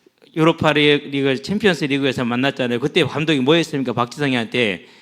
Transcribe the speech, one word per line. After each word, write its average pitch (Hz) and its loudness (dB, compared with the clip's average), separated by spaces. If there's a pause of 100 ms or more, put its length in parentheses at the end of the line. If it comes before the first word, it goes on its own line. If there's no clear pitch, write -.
(360)
유로파 160 2
리-, 147 2
리그, 135 0
챔피언스 190 0
리그에서 135 -2
만났잖아요. 120 -2
그때 151 0
감독이 147 -2
뭐 131 2
했습니까? 139 -2
박지성이한테 120 -2 (140)